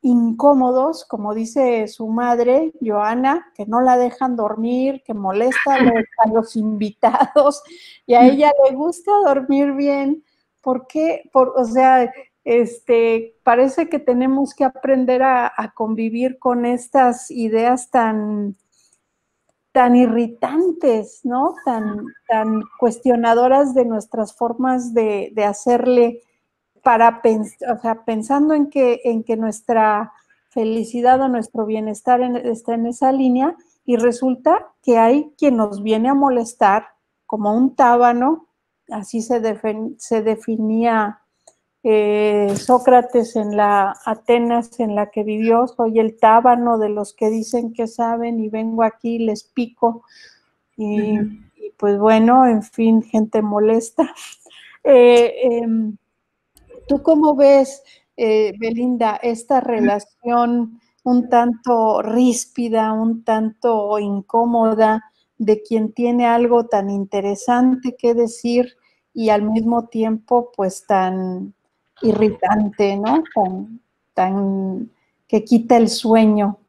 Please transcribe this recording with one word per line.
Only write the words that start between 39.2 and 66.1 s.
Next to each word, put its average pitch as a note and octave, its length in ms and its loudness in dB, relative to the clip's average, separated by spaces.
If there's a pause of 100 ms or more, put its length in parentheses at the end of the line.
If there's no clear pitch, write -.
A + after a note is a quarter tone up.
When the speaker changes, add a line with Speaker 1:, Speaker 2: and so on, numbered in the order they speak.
Speaker 1:
se A#3 180 -2
defen-, A3 580 -6
se A3+ 240 -4
definía, A3 960 -2 (640)
eh, G#3 760 0
Sócrates B3 800 2
en G#3 200 -4
la G#3 380 2 (120)
Atenas A#3 720 -2
en A3 140 -4
la G#3 160 -2
que G#3+ 120 -6
vivió: A3 440 0
"Soy A3+ 320 -2
el A3 180 -2
tábano A#3 640 4
de G#3+ 100 -2
los G#3 240 -8
que A3 160 -2
dicen A3+ 460 -6
que A#3 120 -6
saben A#3 540 -6
y G#3+ 80 -6
vengo A3+ 360 -4
aquí A#3 320 -4
y - 20 -6
les A3 260 -4
pico". A#3 580 -4 (720)
Y, G#3+ 420 -2
Speaker 2:
Ujú. G#3 100 -4 (280)
Speaker 1:
y G#4+ 200 -16
pues G3+ 220 0
bueno, A3 480 4
en A3 160 2
fin, A3+ 400 0
gente A3 400 -2
molesta. G#3+ 720 -2 (680)
Eh, A#3+ 600 6
em, A3+ 540 -2 (880)
¿tú C#4 160 -2
cómo D4+ 320 2
ves, C#4 480 4 (340)
eh, G#3+ 420 0
Belinda, A3+ 640 -4
esta A#3+ 380 -2
relación A#3+ 1200 -2 (240)
un B3 240 0
tanto A#3 760 0
ríspida, A3+ 880 -2
un A3+ 320 -4
tanto A3 720 -2
incómoda, A3 1120 0 (260)
de G#3+ 260 0
quien A3 300 -4
tiene A#3+ 340 0